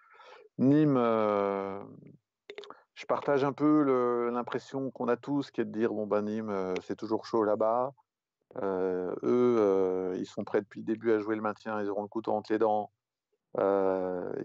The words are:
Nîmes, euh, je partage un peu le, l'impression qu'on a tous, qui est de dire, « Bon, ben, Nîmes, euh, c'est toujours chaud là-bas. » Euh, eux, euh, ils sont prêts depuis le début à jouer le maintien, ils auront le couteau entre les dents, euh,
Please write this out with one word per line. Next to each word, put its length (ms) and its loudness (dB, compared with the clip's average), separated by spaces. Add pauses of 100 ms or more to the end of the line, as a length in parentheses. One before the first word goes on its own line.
(600)
Nîmes, 380 4
euh, 840 2 (1080)
je 120 -18
partage 380 0
un 80 0
peu 320 4
le, 460 2
l'impression 640 -6
qu'on 160 -4
a 100 2
tous, 340 -4
qui 80 -6
est 60 0
de 60 -10
dire, « 220 0
Bon, 140 -4
ben, 140 2
Nîmes, 300 -4
euh, 320 -2
c'est 120 -6
toujours 300 -4
chaud 180 0
là-bas. » 500 0 (680)
Euh, 500 -2 (120)
eux, 340 4
euh, 640 2
ils 80 -6
sont 160 -10
prêts 180 0
depuis 200 -14
le 40 -12
début 260 -2
à 80 2
jouer 160 -2
le 60 -6
maintien, 400 -6
ils 80 -4
auront 140 -4
le 40 -8
couteau 260 -4
entre 200 -2
les 60 2
dents, 320 2 (640)
euh, 760 0 (140)